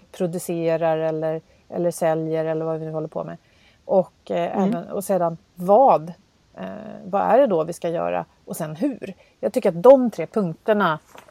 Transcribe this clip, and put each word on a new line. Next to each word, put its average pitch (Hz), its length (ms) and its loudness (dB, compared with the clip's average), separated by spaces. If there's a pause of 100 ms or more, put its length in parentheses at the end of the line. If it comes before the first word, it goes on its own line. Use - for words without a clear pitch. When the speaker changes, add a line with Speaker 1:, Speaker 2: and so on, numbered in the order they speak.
(120)
Speaker 1:
producerar 165 840 -2
eller, 160 420 -2 (280)
eller 175 220 -2
säljer 160 540 -2
eller 160 200 -2
vad 160 160 -4
vi 160 60 -8
nu 156 60 -8
håller 156 160 -6
på 170 160 -8
med? 165 120 -12 (480)
Och, - 280 2 (180)
eh, 175 260 -2
Speaker 2:
Mm. 196 120 2
Speaker 1:
även, 170 200 -4
och 196 160 -6
sedan 170 340 0 (160)
vad? 180 580 4 (460)
Eh, - 60 -12 (400)
vad 190 180 -2
är 190 160 4
det 285 80 6
då 170 180 0
vi 170 80 -6
ska - 160 -6
göra? 87 360 -2 (200)
Och 190 120 -12
sen 156 200 -8
hur? 208 380 -6 (260)
Jag 220 120 -2
tycker - 160 0
att 170 140 -2
de 254 280 8
tre 160 160 -6
punkterna, 180 720 -2 (320)